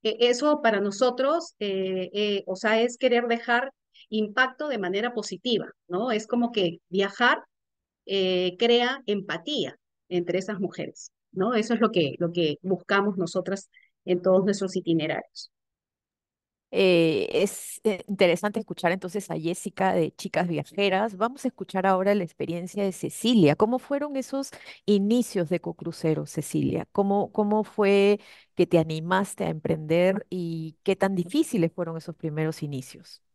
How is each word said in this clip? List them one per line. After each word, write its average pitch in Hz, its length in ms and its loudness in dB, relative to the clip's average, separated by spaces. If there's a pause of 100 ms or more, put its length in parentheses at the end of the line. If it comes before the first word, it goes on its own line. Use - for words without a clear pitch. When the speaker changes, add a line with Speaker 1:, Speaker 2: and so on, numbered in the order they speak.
Speaker 1:
e-, 240 260 0
eso 294 340 2
para 214 180 4
nosotros, 254 760 0
eh, 190 540 -4
eh, 202 340 -2
o 185 100 -6
sea, 220 240 0
es 240 160 0
querer 240 300 2
dejar 240 460 0 (380)
impacto 233 580 -2
de 247 100 -4
manera 202 340 -2
positiva, 208 580 -4 (160)
¿no? 208 240 -4
Es 220 160 -2
como 240 240 0
que 180 280 -2 (100)
viajar, 196 560 2 (640)
eh, 185 520 0
crea 240 480 2
empatía 196 680 -4 (320)
entre 180 300 -2
esas 185 220 -6
mujeres, - 520 -8 (180)
¿no? 208 240 0
Eso 226 200 0
es 226 60 -2
lo 220 100 4
que, 160 280 0
lo 170 140 -2
que 160 300 0
buscamos 196 560 0
nosotras 185 500 -4 (360)
en 180 180 0
todos 185 220 4
nuestros 196 320 -2
itinerarios. - 760 -2 (1200)
Speaker 2:
Eh, 170 640 4
es, - 520 -2
eh, 196 240 0
interesante 196 520 2
escuchar - 320 -2
entonces 190 380 -6
a 160 60 -4
Jessica 180 580 -2
de 165 180 0
Chicas 175 360 -4
Viajeras. 190 680 -2
Vamos 240 280 -4
a 254 40 -2
escuchar 190 380 -4
ahora 190 280 4
la 196 100 0
experiencia 170 600 -6
de 190 80 -2
Cecilia. 170 640 4
¿Cómo 233 220 2
fueron 285 380 -6
esos 269 340 -6 (340)
inicios 202 640 2
de 170 120 0
Cocrucero, 160 680 -4
Cecilia? - 680 -2
¿Cómo, 202 400 0
cómo 214 320 2
fue 202 560 4 (340)
que 175 120 4
te 170 120 4
animaste 170 680 -2
a - 40 0
emprender 165 800 0
y 165 540 -6
qué 196 120 2
tan 196 200 0
difíciles 180 580 0
fueron 165 240 -6
esos 160 180 -12
primeros 156 480 -4
inicios? - 600 -12 (120)